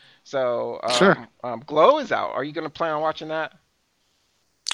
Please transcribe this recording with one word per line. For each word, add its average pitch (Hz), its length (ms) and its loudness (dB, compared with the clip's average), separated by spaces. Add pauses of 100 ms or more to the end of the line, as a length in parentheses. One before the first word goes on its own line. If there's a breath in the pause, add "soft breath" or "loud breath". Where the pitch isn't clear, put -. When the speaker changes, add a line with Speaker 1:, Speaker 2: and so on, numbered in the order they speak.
(240 soft breath)
Speaker 1:
So, 120 580 -2
um, 156 300 4
Speaker 2:
Sure. 117 160 -4 (140)
Speaker 1:
um, 117 240 -8
Glow 175 320 6
is 262 140 -6
out. 101 200 -2
Are 135 120 -4
you 151 80 -8
gonna 156 180 -8
plan 165 220 -4
on 151 100 -2
watching 156 260 -4
that? 156 240 -6 (1200)